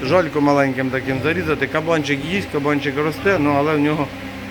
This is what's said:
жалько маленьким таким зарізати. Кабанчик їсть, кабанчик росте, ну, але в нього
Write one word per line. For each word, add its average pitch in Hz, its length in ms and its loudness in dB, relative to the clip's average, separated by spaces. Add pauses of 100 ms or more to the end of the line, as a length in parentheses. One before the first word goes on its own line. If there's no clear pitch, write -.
жалько 147 380 2
маленьким 139 500 2
таким 131 320 -2
зарізати. 156 440 0
Кабанчик 151 580 0
їсть, 180 280 -2
кабанчик 143 460 0
росте, 160 400 0
ну, 147 200 2
але 151 160 2
в 151 40 2
нього 151 280 0 (440)